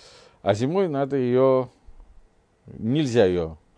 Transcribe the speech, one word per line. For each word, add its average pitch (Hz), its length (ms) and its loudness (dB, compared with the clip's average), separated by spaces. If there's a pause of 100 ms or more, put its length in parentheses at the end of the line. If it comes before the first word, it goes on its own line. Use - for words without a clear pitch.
(420)
а 101 140 0
зимой 165 320 -2
надо 139 280 -4
её, 127 540 2 (960)
нельзя 120 640 0
её, 82 300 -2 (200)